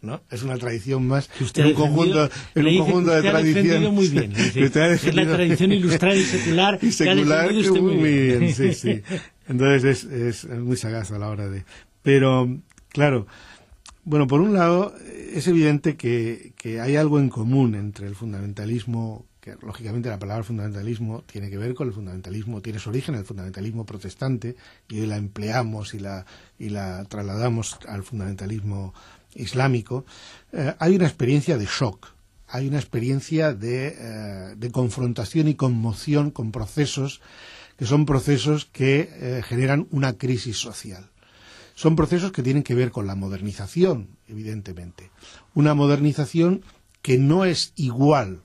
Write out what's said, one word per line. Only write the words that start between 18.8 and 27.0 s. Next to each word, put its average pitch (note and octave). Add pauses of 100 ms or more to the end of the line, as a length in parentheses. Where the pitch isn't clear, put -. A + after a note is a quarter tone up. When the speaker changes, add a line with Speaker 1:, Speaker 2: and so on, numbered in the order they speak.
Speaker 1:
que -
lógicamente A2
la G#2
palabra G#2
fundamentalismo A2
tiene G2+
que G2+
ver A#2
con C3
el G#2+
fundamentalismo, G2+
tiene G#2
su G#2+
origen C3
en G#2+
el F#2+
fundamentalismo G2
protestante, B2 (340)
y G#2+
hoy G#2+
la G#2
empleamos G#2+
y A2
la, G2 (340)
y A2
la G2